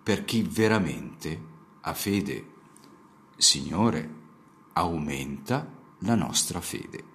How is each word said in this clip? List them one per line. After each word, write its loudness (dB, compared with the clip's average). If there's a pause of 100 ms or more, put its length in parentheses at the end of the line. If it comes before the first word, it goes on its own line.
per 0
chi 0
veramente 0 (380)
ha -6
fede. -2 (880)
Signore, 2 (600)
aumenta -2 (300)
la 2
nostra 0
fede. -8 (100)